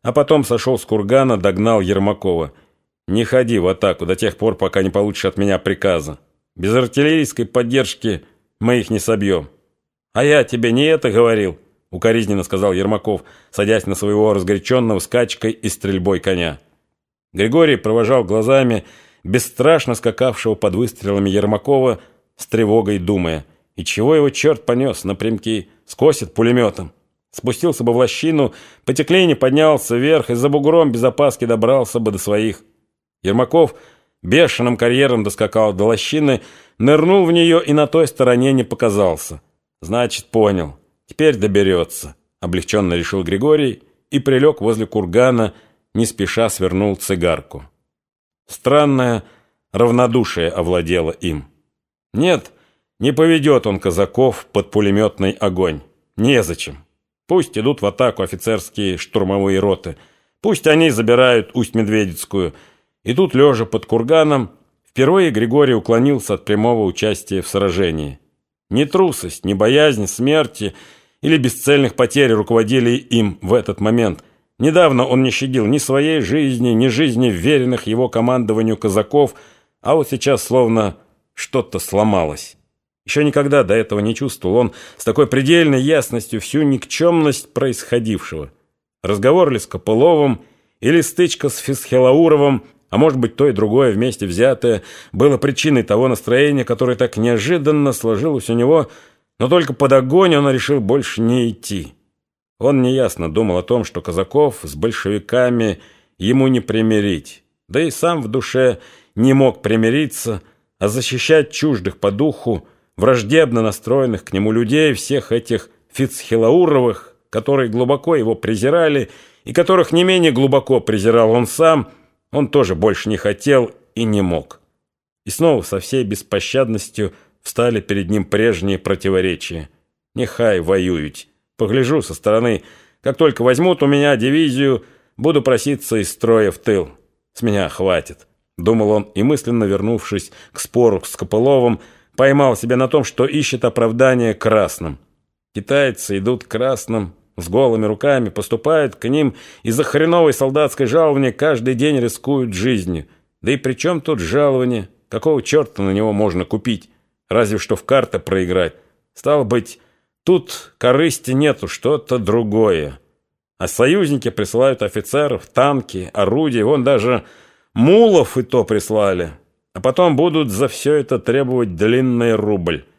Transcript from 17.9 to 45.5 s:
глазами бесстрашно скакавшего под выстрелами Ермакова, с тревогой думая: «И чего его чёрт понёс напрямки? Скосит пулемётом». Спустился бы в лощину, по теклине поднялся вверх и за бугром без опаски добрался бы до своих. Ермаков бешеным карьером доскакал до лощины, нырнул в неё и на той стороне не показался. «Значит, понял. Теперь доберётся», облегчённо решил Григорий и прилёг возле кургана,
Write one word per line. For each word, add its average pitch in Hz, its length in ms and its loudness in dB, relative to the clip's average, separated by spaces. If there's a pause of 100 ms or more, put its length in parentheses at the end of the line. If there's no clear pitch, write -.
глазами 113 600 0 (380)
бесстрашно 127 720 0
скакавшего 117 600 -2
под 98 200 -2
выстрелами 101 560 -2
Ермакова, 110 720 0 (360)
с - 100 -18
тревогой 104 520 0
думая: 87 460 -2 (320)
«И 82 80 -12
чего 127 300 0
его 143 160 2
чёрт 147 340 -2
понёс 123 400 -2
напрямки? 104 640 -4 (160)
Скосит - 500 0
пулемётом». 113 580 0 (400)
Спустился 123 520 -4
бы 117 80 2
в 117 40 2
лощину, 139 580 0 (300)
по 135 80 -2
теклине 160 440 2
поднялся 135 600 2
вверх 139 340 0
и 120 40 0
за 123 140 0
бугром 147 420 2
без 117 140 -2
опаски 131 400 0
добрался 117 560 0
бы 110 100 -2
до 98 80 -6
своих. 104 440 -4 (600)
Ермаков 123 520 2 (480)
бешеным 123 540 2
карьером 123 460 2
доскакал 107 500 0
до 95 120 -2
лощины, 131 560 0 (380)
нырнул 156 460 4
в 165 80 2
неё 170 280 4
и 151 120 -4
на 147 140 2
той 156 220 2
стороне 127 440 2
не 127 120 0
показался. 98 800 -2 (380)
«Значит, 113 460 -4
понял. 98 500 0 (300)
Теперь 147 300 0
доберётся», 95 800 0 (240)
облегчённо 90 540 -2
решил 87 280 -4
Григорий 123 600 0 (280)
и 139 80 -2
прилёг 139 420 2
возле 110 260 -2
кургана, 110 680 0 (400)